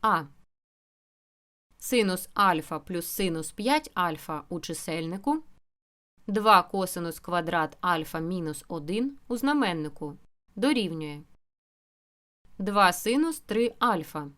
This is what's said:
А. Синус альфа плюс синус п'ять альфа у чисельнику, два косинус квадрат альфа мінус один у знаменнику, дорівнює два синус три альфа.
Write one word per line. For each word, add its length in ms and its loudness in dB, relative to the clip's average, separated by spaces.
А. 220 2
Синус 580 0
альфа 420 2
плюс 280 -6
синус 440 -2
п'ять 460 0
альфа 520 -4
у 100 -6
чисельнику, 840 -4
два 360 6
косинус 560 -4
квадрат 640 -2
альфа 380 0
мінус 480 -4
один 500 -4
у 100 -4
знаменнику, 800 0
дорівнює 680 0
два 360 4
синус 460 0
три 400 0
альфа. 580 0